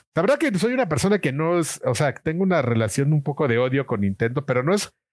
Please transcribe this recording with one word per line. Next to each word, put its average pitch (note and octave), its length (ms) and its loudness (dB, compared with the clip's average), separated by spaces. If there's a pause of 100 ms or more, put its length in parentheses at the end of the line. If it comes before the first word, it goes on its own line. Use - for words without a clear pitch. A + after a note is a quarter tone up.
(140)
sabrá G#3 240 2
que D4 200 0
soy A3 140 0
una B3 160 0
persona F#3+ 320 0
que C#3 120 -2
no E3 260 0
es, - 260 -4
o B2+ 100 0
sea, C#3 200 0
que - 80 -18
tengo D#3+ 200 -2
una F3+ 200 2
relación A#2 500 0
un D3+ 100 2
poco D3 240 -2
de A#2 120 2
odio C3 280 0
con A2 140 -2
Nintendo, A#2 460 -2
pero B2 160 0
no D#3+ 120 2
es, - 180 -4 (200)